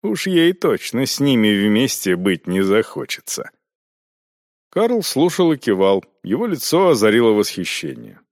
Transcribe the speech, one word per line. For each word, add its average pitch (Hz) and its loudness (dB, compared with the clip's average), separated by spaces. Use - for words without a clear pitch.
«Уж 202 -4
ей 175 2
точно 127 -2
с - -4
ними 120 2
вместе 104 0
быть 92 -2
не 92 0
захочется». - -4
Карл 226 0
слушал 170 0
и 143 -2
кивал, 98 0
его 147 -4
лицо 180 0
озарило 113 4
восхищение. 82 -4